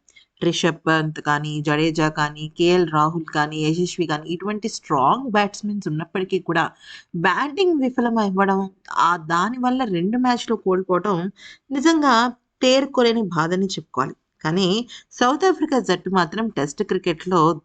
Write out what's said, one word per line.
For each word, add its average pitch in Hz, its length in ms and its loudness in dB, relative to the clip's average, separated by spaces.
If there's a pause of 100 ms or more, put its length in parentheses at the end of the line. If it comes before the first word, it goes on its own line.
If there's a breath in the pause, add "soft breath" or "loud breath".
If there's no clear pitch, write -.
(420 soft breath)
రిషబ్ 165 380 0
పంత్ 156 400 0
కానీ, 151 320 -2 (100)
జడేజా 156 480 0
కానీ, 151 380 -4
కేఎల్ 175 440 2
రాహుల్ 160 360 0
కానీ, 156 320 -2
యశస్వి 165 460 0
కానీ, 156 220 -4
ఇటువంటి 196 400 -6
స్ట్రాంగ్ 180 640 0
బ్యాట్స్‌మెన్స్ 202 580 -2
ఉన్నప్పటికీ 180 520 -4
కూడా 165 240 0 (520 loud breath)
బ్యాటింగ్ 277 640 0
విఫలం 240 380 0
అవ్వడం, 196 420 2 (400)
ఆ 160 100 4 (160)
దానివల్ల 247 640 0
రెండు 190 300 -2
మ్యాచ్‌లు 240 380 0
కోల్పోవడం 185 640 0 (520 loud breath)
నిజంగా 285 440 2 (460)
తేరుకోలేని 254 720 2
బాధని 175 380 0
చెప్పుకోవాలి. - 480 -6 (260)
కానీ 175 240 0 (460 loud breath)
సౌత్ 285 340 2
ఆఫ్రికా 294 320 2
జట్టు 185 320 -2
మాత్రం 185 380 0
టెస్ట్ 147 360 -2
క్రికెట్‌లో 180 560 0 (240)